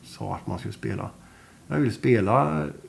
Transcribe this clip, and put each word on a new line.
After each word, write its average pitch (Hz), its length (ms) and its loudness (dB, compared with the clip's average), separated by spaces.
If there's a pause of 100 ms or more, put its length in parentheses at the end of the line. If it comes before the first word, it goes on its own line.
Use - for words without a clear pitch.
sa 95 320 -8
att - 120 -10
man 95 120 -4
skulle - 140 -8
spela. - 360 -6 (580)
Jag 147 120 0
vill 123 140 2
spela... 127 720 4 (220)